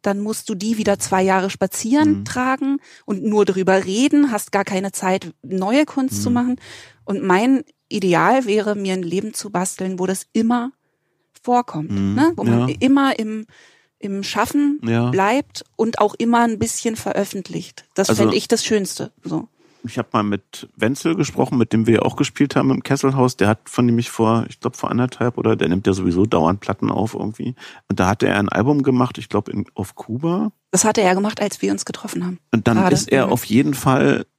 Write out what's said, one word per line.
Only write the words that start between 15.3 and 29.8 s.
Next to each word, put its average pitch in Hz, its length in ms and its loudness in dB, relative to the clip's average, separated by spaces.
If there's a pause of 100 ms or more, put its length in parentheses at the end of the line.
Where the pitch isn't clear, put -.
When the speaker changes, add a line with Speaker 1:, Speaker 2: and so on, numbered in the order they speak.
Speaker 1:
und 226 240 -2
auch 208 180 2
immer 233 240 2
ein 226 180 0
bisschen 226 360 -4
veröffentlicht. 190 880 -6 (100)
Das 190 140 2
Speaker 2:
Also 107 140 2
Speaker 1:
fänd - 100 4
ich - 140 -2
das - 180 0
Schönste, - 460 -2 (120)
so. 160 240 -6 (380)
Speaker 2:
Ich 117 120 -8
hab - 140 -4
mal 110 120 0
mit - 520 -6
Wenzel 143 400 0
gesprochen, 135 420 -2
mit 117 140 2
dem 113 160 2
wir 113 180 4
auch - 120 -2
gespielt - 400 0
haben 135 140 2
im 127 120 -2
Kesselhaus. 135 540 0
Der 98 100 2
hat - 220 0
von 123 160 0
nämlich 117 240 2
vor, 113 400 2
ich - 100 -20
glaub, - 160 -6
vor - 160 -4
anderthalb 123 460 -2
oder, 110 180 2
der - 140 0
nimmt 92 180 0
ja 98 60 4
sowieso 92 320 2
dauernd 92 340 2
Platten - 320 -4
auf 110 220 -4
irgendwie. 113 420 -8 (320)
Und 101 120 -2
da 92 80 4
hatte 101 200 2
er 95 120 2
ein 104 100 0
Album 135 340 2
gemacht, 127 340 0
ich - 120 -14
glaub, 104 180 -2
in, 98 180 -6 (100)
auf 95 200 -8